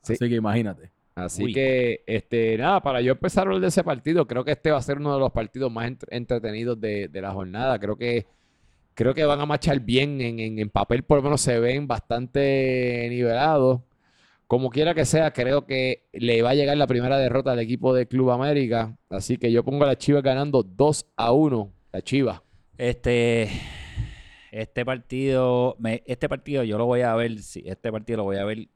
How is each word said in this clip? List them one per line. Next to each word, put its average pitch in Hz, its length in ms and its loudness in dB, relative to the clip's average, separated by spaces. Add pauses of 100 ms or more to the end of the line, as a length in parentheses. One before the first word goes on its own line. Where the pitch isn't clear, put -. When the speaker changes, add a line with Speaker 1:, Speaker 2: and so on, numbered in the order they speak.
Speaker 1:
Sí. 110 100 -4
Speaker 2:
Así 120 160 -2
que 120 80 0
imagínate. 110 560 -2 (220)
Speaker 1:
Así 90 300 -6
Speaker 3:
Uy. 120 100 -4
Speaker 1:
que, 131 520 0
este, 113 520 0
nada, 175 240 2
para 131 180 0
yo 123 120 2
empezar 185 300 0
a 190 60 0
hablar 190 140 0
de 185 60 2
ese 175 140 2
partido, 156 440 0
creo 123 180 -4
que 151 80 -2
este - 180 0
va 151 80 2
a 120 40 -2
ser 143 160 -4
uno 143 160 -2
de 135 60 0
los 127 120 2
partidos 120 400 -4
más 117 160 -6
entre-, - 280 -10
entretenidos 117 640 -4
de, 104 280 -4
de 95 140 -10
la 98 100 -6
jornada. 101 460 -4
Creo 101 180 -4
que, 120 300 -2 (680)
creo 131 200 2
que 156 100 2
van 147 160 2
a 147 60 -2
marchar 147 340 0
bien 131 400 0
en, 117 180 -6
en, 110 200 -6
en 107 100 -2
papel, 104 340 0
por 151 140 4
lo 139 80 4
menos 143 160 2
se 120 180 2
ven 131 300 0
bastante 127 1200 -2
nivelados. 127 680 2 (680)
Como 127 240 0
quiera 156 240 2
que 151 100 2
sea, 156 280 2
creo 131 340 0
que 131 460 -2
le 117 280 2
va 120 100 4
a 139 40 2
llegar 143 240 2
la 139 80 4
primera 127 320 2
derrota 131 340 0
al 120 60 0
equipo 123 340 0
de 127 140 2
Club 127 240 2
América. 123 680 0 (140)
Así 98 260 -4
que 117 160 0
yo 117 100 4
pongo 143 220 2
a 139 40 4
la 131 100 0
Chivas 143 240 2
ganando 135 400 2
dos 135 440 0 (100)
a 117 160 2
uno. 131 380 2 (220)
La 95 80 -6
Chivas. 127 400 -2 (380)
Speaker 3:
Este, 120 720 0 (1000)
este 113 360 -8
partido, 127 920 0
me, 113 280 -4
este 131 240 -4
partido 139 340 -4
yo 107 140 -2
lo 117 80 0
voy 123 160 2
a 117 120 2
ver, 117 260 -2
sí, - 260 -16
este 101 260 -8
partido 110 260 -6
lo 104 60 -2
voy 98 120 -2
a 98 80 -2
ver 110 320 -6